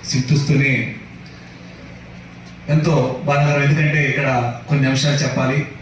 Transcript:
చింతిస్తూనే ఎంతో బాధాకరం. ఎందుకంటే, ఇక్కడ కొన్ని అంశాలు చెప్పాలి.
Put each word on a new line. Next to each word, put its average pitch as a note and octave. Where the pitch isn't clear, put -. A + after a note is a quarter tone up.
చింతిస్తూనే C3+
ఎంతో D3+
బాధాకరం. C#3+
ఎందుకంటే, D3
ఇక్కడ B2+
కొన్ని C3+
అంశాలు C3+
చెప్పాలి. C3+